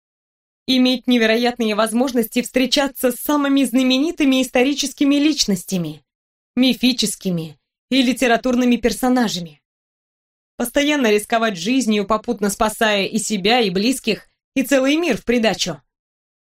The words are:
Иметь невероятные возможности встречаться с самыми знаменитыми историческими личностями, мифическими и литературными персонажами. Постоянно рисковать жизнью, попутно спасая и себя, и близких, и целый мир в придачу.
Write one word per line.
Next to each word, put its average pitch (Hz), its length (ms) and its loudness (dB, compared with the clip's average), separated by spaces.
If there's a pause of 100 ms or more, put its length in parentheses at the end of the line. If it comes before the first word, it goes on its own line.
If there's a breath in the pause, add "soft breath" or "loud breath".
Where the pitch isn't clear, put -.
(640)
Иметь 254 420 2
невероятные 233 680 2
возможности 233 680 0
встречаться 262 680 0
с 247 40 -12
самыми 277 480 0
знаменитыми 262 800 2
историческими 277 720 0
личностями, 190 880 -2 (520)
мифическими 214 1040 -2 (300)
и 262 120 2
литературными 240 760 2
персонажами. 220 840 -2 (960)
Постоянно 285 540 0
рисковать 214 460 -2
жизнью, 214 480 0
попутно 214 440 -2
спасая 214 560 0
и 214 120 -6
себя, 214 440 0
и 208 80 0
близких, 208 580 -2 (280)
и - 80 0
целый 277 340 2
мир 330 200 0
в - 60 -16
придачу. 214 580 -2 (680)